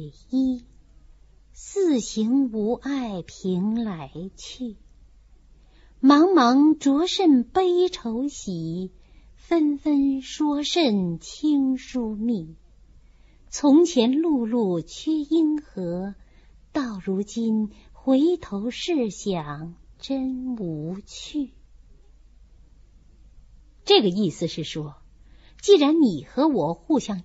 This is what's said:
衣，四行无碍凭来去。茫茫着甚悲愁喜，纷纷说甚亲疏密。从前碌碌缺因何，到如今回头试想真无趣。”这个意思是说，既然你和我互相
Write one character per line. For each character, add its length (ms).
衣， 360
四 460
行 520
无 220
碍 480
凭 640
来 280
去。 400
茫 300
茫 460
着 280
甚 380
悲 460
愁 380
喜， 640
纷 420
纷 440
说 420
甚 560
亲 580
疏 380
密。 400
从 340
前 280
碌 360
碌 340
缺 300
因 500
何， 540
到 320
如 200
今 480
回 460
头 320
试 400
想 640
真 580
无 500
趣。” 460
这 180
个 60
意 220
思 180
是 160
说， 320
既 140
然 260
你 220
和 240
我 260
互 260
相 260